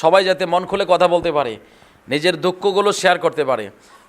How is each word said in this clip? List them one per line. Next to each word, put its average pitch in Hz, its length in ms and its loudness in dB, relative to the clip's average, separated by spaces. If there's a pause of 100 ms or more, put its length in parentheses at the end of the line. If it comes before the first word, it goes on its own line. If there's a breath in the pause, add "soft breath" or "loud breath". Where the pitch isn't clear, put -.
সবাই 180 280 4
যাতে 185 140 0 (100)
মন 240 160 0
খুলে 196 240 -2
কথা 175 200 4
বলতে 170 240 0
পারে, 123 160 -2 (540 soft breath)
নিজের 156 280 -2 (100)
দুঃখগুলো 196 440 0 (120)
শেয়ার 180 240 2
করতে 147 260 -2
পারে। 107 160 -4 (420 soft breath)